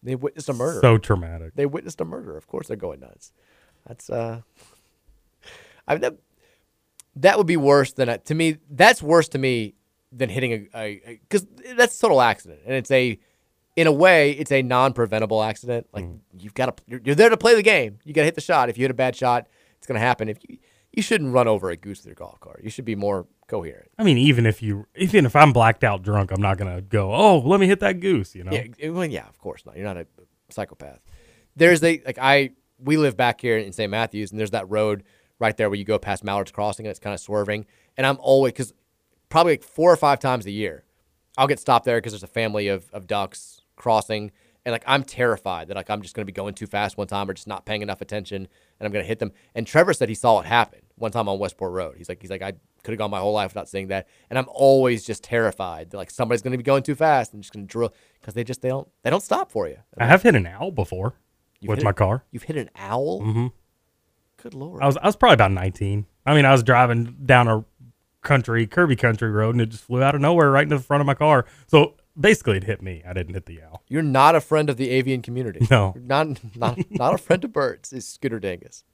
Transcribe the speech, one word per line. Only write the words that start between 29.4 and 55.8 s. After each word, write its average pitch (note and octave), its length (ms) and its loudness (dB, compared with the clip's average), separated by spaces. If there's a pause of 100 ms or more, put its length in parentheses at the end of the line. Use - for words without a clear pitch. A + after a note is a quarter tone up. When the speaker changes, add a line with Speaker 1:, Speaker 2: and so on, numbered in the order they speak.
Speaker 1:
not. - 100 -20
You're F2+ 100 -12
not F#2+ 120 -8
a E2+ 100 -14 (420)
psychopath. C#2+ 520 -14 (560)
There's E3 260 6
a, E3 220 2
like, C3 140 -10
I, C3+ 320 2 (280)
we C#3 160 0
live C#3 220 0
back A#2+ 240 0
here A#2 160 0
in G2 160 -6
Saint G#2 180 -6
Matthews, G#2 400 -6
and G#2+ 80 -12
there's G#2 120 -6
that F#2+ 180 -6
road G#2+ 340 -2 (340)
right A2 200 -2
there G#2+ 120 0
where G2+ 80 -4
you G2+ 60 -8
go G#2 160 -2
past G2 240 -8
Mallard's G2+ 280 -4
Crossing, G#2 340 -6
and G#2+ 60 -8
it's - 80 -14
kinda G2+ 180 -10
swerving. G#2 480 -6 (320)
And C3 100 0
I'm C3+ 140 0
always, C3+ 320 4
'cause - 200 -8 (540)
probably, E3 260 4
like, - 100 -4
four E3+ 280 2
or D#3+ 60 6
five C#3+ 220 2
times B2 260 -2
a G2+ 60 -10
year, G2+ 340 -8 (520)
I'll - 100 2
get C#3 120 -2
stopped B2 240 2
there A#2 160 0
'cause G#2+ 140 -10
there's G2 100 -16
a F#2+ 40 -20
family G#2+ 420 -4
of, F#2+ 240 -6
of G2 120 -14
ducks - 580 -8 (120)
crossing, G#2+ 560 -2 (340)
and, B2 60 -4
like, A#2 160 -6
I'm C3+ 160 2
terrified G2 640 -4
that, G2 80 -12
like, F#2+ 140 -10
I'm G#2 120 -4
just F2 140 -18
gonna G#2+ 100 -8
be G2 60 -14
going G2 240 -10
too G#2 120 -14
fast G2+ 300 -4
one G2+ 100 -8
time G2 220 -6
or G2 40 -6
just - 140 -14
not G2 180 -12
paying G#2+ 160 -6
enough G2+ 200 -10
attention, G2 460 -10 (320)
and G#2+ 80 -10
I'm G2+ 60 -6
gonna G2+ 120 -6
hit A2 140 -8
them. G#2 140 -8 (200)
And A#2 140 -8
Trevor E3 260 2
said B2 160 -2
he A2 60 -6
saw A2+ 240 2
it F2 60 -8
happen A#2 340 0 (160)
one A2 160 -8
time A2 160 -4
on G2 120 -4
Westport F#2+ 340 -8
Road. E2+ 240 -8
He's F2 100 -20
like, F2+ 140 -14
he's F#2 100 -16
like, F#2+ 100 -12
"I F#2+ 120 -10 (300)
coulda A2+ 140 -10
gone G#2 140 -6
my G2+ 80 -6
whole G2+ 140 -2
life G2+ 180 -2
without F#2+ 160 -12
seeing F#2+ 220 -10
that." G2 180 -6 (220)
And B2 100 -2
I'm B2+ 100 -6
always C3 560 4
just - 200 -10
terrified F#2 640 -4